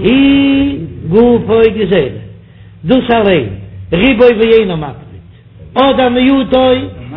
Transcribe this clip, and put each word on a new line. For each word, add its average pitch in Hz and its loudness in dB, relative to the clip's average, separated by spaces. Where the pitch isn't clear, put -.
הי 277 2
גופוי 226 2
גזירה, 170 -2
דאס 240 0
אליין, 196 0
ריבוי 240 2
ווערט 226 2
אינו 185 -2
מקבט. 147 -8
אדער 262 0
מיעוטוי, 254 0